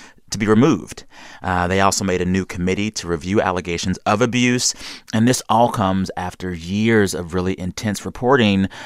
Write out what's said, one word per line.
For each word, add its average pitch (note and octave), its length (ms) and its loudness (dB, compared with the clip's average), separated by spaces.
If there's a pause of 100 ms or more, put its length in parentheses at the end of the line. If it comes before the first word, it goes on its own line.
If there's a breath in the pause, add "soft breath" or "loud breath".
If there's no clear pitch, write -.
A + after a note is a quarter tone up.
(300 loud breath)
to G3+ 100 -6
be G#3 80 0
removed. G#3 580 2 (380 loud breath)
Uh, F2+ 240 0
they F#2+ 120 2
also G2 240 2
made F2+ 160 0
a F2+ 60 0
new F#2 180 2
committee F#2+ 460 -2
to - 180 -8
review F2 320 -2
allegations F2+ 600 -2
of G#2 200 0
abuse. B2 540 0 (400 loud breath)
And A2+ 140 4
this B2+ 200 2
all A#2 220 2
comes F#2+ 480 -2
after F2+ 340 -8
years G2 600 2
of E2+ 220 -8
really F2+ 240 -2
intense F#2+ 440 -6
reporting G#2 640 2 (180 loud breath)